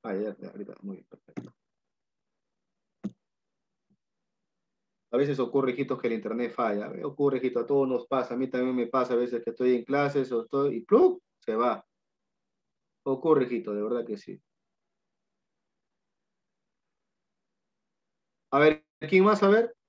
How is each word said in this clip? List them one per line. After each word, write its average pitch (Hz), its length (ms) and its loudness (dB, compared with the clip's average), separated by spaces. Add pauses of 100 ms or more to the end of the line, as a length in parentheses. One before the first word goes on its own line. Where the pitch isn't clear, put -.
Ah, 101 100 -6
ya, 101 240 -6
ya, 95 120 -16
ahorita. 101 320 -14
Muy 98 160 -12
bien, - 100 -20
perfecto. - 440 -18 (3500)
A 120 60 -2
veces 139 240 2
ocurre, 131 320 0
hijitos, 127 280 -4
que 127 60 -4
el 113 60 0
internet 113 400 -4
falla. 104 320 -2
A - 60 -10
ver, 165 140 -10
ocurre, 139 340 0
hijito, 123 220 -2
a 120 60 -4
todos 139 220 2
nos 123 180 -2
pasa. 127 280 -2
A - 20 -4
mí 131 120 -2
también 127 280 -2
me 120 100 -2
pasa 127 280 -2
a - 20 2
veces 120 260 -2
que 117 80 -6
estoy 127 240 2
en 120 100 -2
clases 143 460 0
o 113 120 -2
estoy 139 340 -2
y 113 60 -6
¡pluk! 359 380 4 (200)
Se 110 160 -4
va. - 280 0 (1200)
Ocurre, 135 420 2
hijito, 107 260 -4
de 104 100 -4
verdad 117 240 -4
que 104 120 -8
sí. 98 220 -16 (4000)
A 139 80 2
ver, 151 260 4 (160)
¿quién 185 240 4
más? 202 180 4
A 196 60 6
ver. 226 260 4 (140)